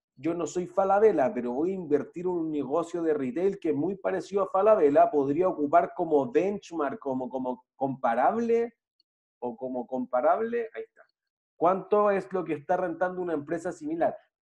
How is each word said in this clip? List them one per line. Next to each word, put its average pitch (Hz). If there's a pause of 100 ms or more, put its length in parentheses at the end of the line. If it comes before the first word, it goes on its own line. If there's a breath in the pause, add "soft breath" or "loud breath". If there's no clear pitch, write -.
(160)
yo 160
no 175
soy 180
Falabella, 190
pero 120
voy 160
a 196
invertir 165
en 185
un 160
negocio 156
de 160
retail 151
que 165
es 143
muy 165
parecido 190
a 190
Falabella, 170
podría 147
ocupar 156
como 151
benchmark, 165
como, 127
como 127 (100)
comparable, 180 (640)
o 120
como 127
comparable", 185
ahí 226
está. - (540)
¿Cuánto 196
es 190
lo 185
que 156
está 151
rentando 180
una 175
empresa 160
similar? 151 (280 loud breath)